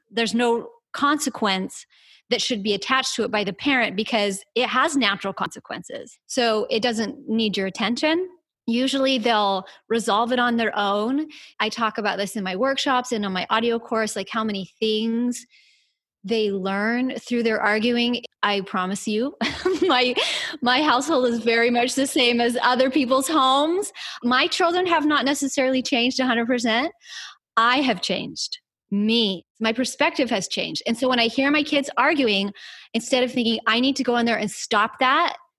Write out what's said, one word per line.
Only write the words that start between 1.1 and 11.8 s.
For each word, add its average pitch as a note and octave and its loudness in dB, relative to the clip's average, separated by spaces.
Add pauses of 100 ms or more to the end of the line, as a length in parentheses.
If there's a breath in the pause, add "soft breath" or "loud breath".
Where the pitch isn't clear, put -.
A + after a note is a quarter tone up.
that A3+ 0
should G#3+ -4
be G#3 0
attached B3+ -2
to A3+ -2
it G3 -2
by G#3 0
the G3 -4
parent B3 0
because G3+ -2 (120)
it A#3+ 0
has C4+ 0
natural G3 0
consequences. - -10
So A3+ 0
it A3 0
doesn't A3 -2
need A3 0
your G3 -2
attention. D4+ 0 (380)
Usually C4 0
they'll G#3 2 (220 loud breath)
resolve A3+ 0
it B3 2
on A#3+ 2
their A3+ 0
own. G#3+ 0 (320 loud breath)
I G#3+ -2
talk A3 -2